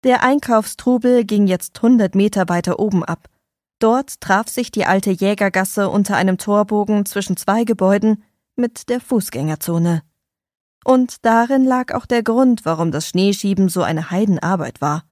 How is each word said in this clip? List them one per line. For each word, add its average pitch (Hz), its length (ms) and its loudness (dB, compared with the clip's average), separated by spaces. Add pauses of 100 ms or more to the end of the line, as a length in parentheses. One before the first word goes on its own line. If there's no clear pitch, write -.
Der 247 200 2
Einkaufstrubel 247 1000 0
ging 202 240 2
jetzt - 340 -4
hundert 226 340 4
Meter 196 340 2
weiter 175 300 -2
oben 196 260 0
ab. - 240 -10 (500)
Dort 233 420 0
traf 202 280 0
sich - 220 -6
die 202 140 -2
alte 190 260 2
Jägergasse 196 800 0
unter 202 260 0
einem 185 220 0
Torbogen 208 680 0
zwischen 196 320 -4
zwei 220 260 0
Gebäuden 208 600 0 (320)
mit 240 340 -6
der 247 100 -2
Fußgängerzone. 165 1040 -2 (800)
Und 254 420 0
darin 240 400 2
lag 254 280 0
auch 247 120 -6
der 233 180 -2
Grund, 240 420 2
warum 165 260 -2
das 156 160 -4
Schneeschieben 196 640 0
so 175 120 -2
eine 160 300 -4
Heidenarbeit 175 680 -2
war. 147 300 -4